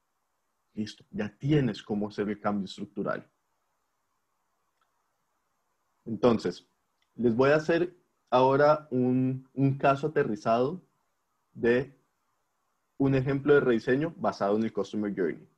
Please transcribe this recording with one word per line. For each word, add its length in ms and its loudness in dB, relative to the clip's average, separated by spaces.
Listo, 380 -10
ya 180 -8
tienes 540 -2
cómo 260 -6
hacer 200 -6
el 120 -8
cambio 240 -4
estructural. 640 -10
Entonces, 640 0
les 220 2
voy 140 4
a 60 6
hacer 380 0
ahora 600 4
un, 600 -2
un 260 0
caso 300 0
aterrizado 760 -2
de 440 0
un 180 2
ejemplo 400 2
de 60 6
rediseño 560 0
basado 400 -2
en 80 0
el 80 -4
Customer 440 -4
Journey. 420 -4